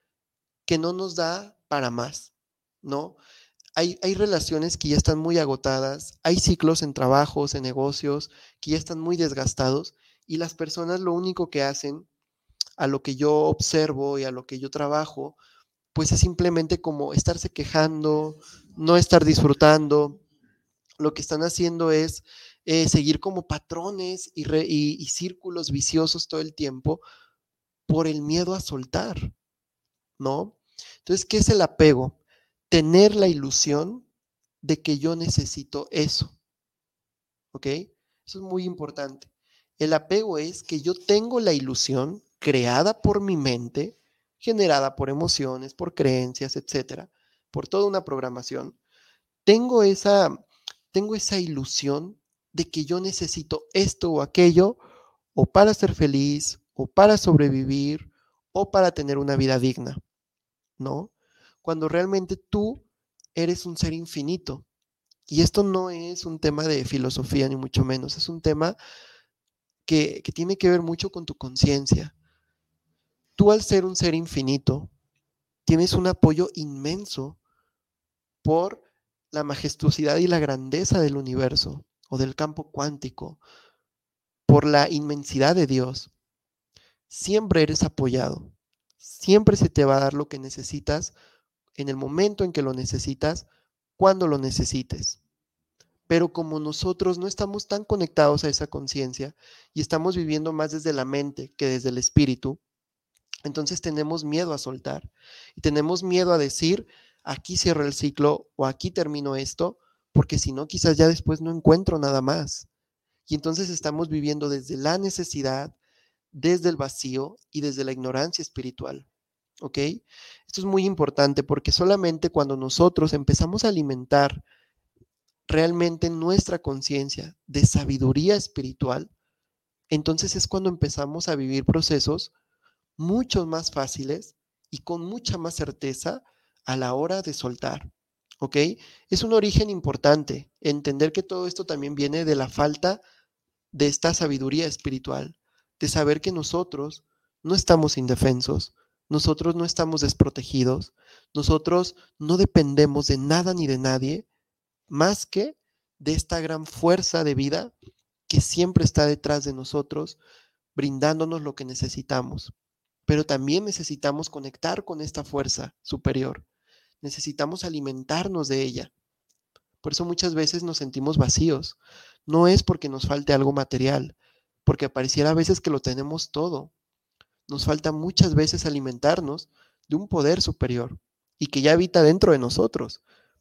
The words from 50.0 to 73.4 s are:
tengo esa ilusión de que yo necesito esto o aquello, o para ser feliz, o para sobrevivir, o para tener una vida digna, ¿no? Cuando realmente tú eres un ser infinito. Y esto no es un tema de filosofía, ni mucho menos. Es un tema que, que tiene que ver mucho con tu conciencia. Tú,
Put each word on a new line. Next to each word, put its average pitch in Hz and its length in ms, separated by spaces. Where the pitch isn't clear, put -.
tengo 208 240
esa 202 240
ilusión 151 800
de 160 160
que 156 160
yo 175 140
necesito 170 760
esto 190 380
o 151 100
aquello, 175 560
o - 120
para 208 280
ser 202 220
feliz, 143 640
o 131 120
para 208 320
sobrevivir, 143 920
o 196 180
para 185 220
tener 139 260
una 139 180
vida 131 220
digna, 127 400
¿no? 135 340
Cuando 160 280
realmente 185 460
tú 214 480
eres 170 320
un 170 120
ser 160 160
infinito. 165 720
Y 147 160
esto 202 220
no 185 260
es 175 360
un 160 140
tema 151 240
de 147 220
filosofía, 131 640
ni 139 60
mucho 131 280
menos. 131 320
Es - 140
un 165 120
tema 156 360
que, 156 380
que - 80
tiene 180 260
que 185 120
ver 175 140
mucho 170 280
con 170 140
tu 143 100
conciencia. 139 800
Tú, 202 160